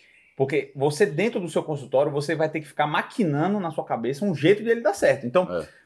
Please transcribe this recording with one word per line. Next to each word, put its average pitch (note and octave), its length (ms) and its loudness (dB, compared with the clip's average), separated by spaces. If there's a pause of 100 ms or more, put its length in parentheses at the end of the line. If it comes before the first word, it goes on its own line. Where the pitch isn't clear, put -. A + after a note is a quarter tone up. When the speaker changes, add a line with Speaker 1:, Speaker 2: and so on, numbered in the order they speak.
(360)
Speaker 1:
Porque C3+ 380 -2
você D3 320 2
dentro G3+ 340 0
do F3 80 -6
seu D#3+ 140 -2
consultório, C#3 480 0
você D3 240 -2
vai D#3 140 0
ter D#3 120 -4
que D3 60 -14
ficar D3 220 -2
maquinando E3+ 720 0
na E3+ 100 -4
sua D3+ 140 -6
cabeça B2+ 400 -4
um G3 100 0
jeito F#3 300 4
de A#3 60 -4
ele A#3 100 0
dar D4+ 140 0
certo. - 320 2
Então, F3 240 2
Speaker 2:
É. E3+ 160 -4 (200)